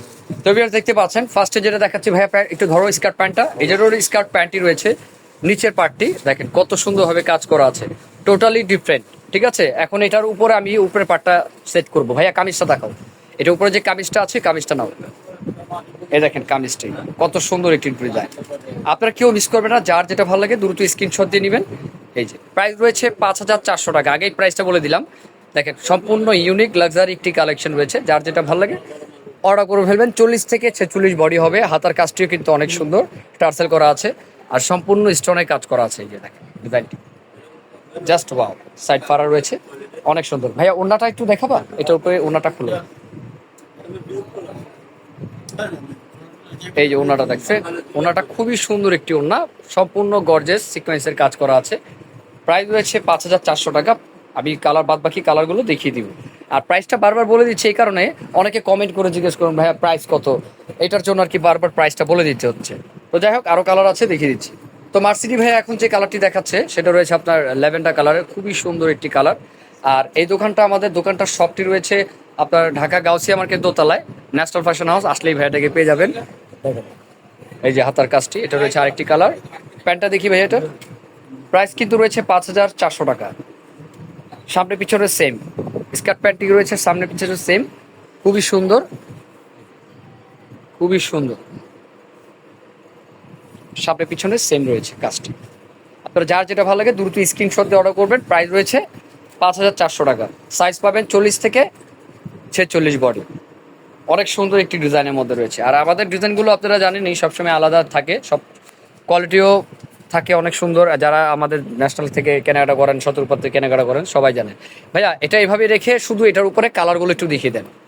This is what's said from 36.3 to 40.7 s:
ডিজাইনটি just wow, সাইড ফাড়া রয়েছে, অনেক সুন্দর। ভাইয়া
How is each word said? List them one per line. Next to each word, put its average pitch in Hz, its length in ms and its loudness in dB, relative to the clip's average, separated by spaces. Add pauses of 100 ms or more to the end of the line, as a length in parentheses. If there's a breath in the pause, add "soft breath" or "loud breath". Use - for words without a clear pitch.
ডিজাইনটি 117 340 -4 (1080)
just 165 220 0
wow, 120 240 -4 (260)
সাইড 135 260 -2
ফাড়া 147 240 0
রয়েছে, 147 320 -2 (440)
অনেক 156 220 0
সুন্দর। 135 240 -6
ভাইয়া 180 240 0